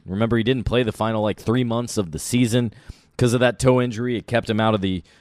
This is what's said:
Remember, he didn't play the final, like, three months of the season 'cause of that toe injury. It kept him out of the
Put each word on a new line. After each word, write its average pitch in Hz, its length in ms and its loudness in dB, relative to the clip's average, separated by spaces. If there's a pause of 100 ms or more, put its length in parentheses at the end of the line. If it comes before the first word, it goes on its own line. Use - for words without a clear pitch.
Remember, 110 300 0
he 113 80 0
didn't 123 180 0
play 120 220 0
the 107 80 -2
final, 110 300 -2
like, 104 180 -2
three 123 240 0
months 117 320 -4
of 87 160 -2
the 78 80 -8
season 120 520 0 (440)
'cause 120 180 2
of 123 60 2
that 120 180 2
toe 127 220 4
injury. 123 360 -4
It 98 100 -6
kept 117 220 -2
him 110 120 0
out 110 140 4
of 104 60 2
the 92 220 -2 (180)